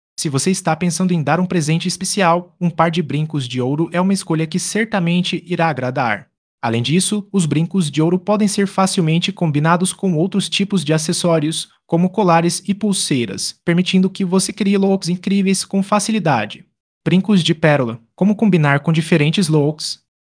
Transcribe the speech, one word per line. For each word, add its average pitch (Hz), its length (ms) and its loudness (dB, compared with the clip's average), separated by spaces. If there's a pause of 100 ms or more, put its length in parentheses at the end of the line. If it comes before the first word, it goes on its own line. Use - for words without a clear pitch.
(200)
Se 165 100 -4
você 135 200 0
está 180 260 0
pensando 180 380 0
em 165 80 0
dar 143 180 0
um 185 60 0
presente 170 420 0
especial, 180 720 -2
um 175 100 0
par 160 200 0
de 170 140 -2
brincos 147 440 -4
de 123 140 -6
ouro 147 320 -2
é 175 80 0
uma 190 120 2
escolha 160 340 -2
que 170 100 -6
certamente 180 880 -2
irá 165 240 0
agradar. 127 580 -4 (320)
Além 117 220 -2
disso, 185 500 0
os 190 140 0
brincos 156 440 0
de 143 120 -2
ouro 175 160 2
podem 208 300 0
ser 202 180 0
facilmente 190 680 0
combinados 165 600 0
com 185 220 -2
outros 185 340 0
tipos 196 340 -2
de 143 80 -2
acessórios, 160 800 0 (160)
como 175 240 2
colares 175 580 2
e 202 60 0
pulseiras, 147 880 -2
permitindo 185 460 2
que 190 160 -4
você 190 260 0
crie 202 240 0
looks 196 320 2
incríveis 190 560 0
com 196 200 -2
facilidade. 165 800 -2 (400)
Brincos 185 380 2
de 170 100 0
pérola. 139 480 0 (140)
Como 202 200 2
combinar 160 440 4
com 160 120 -2
diferentes 160 560 2
looks? 156 540 -2 (200)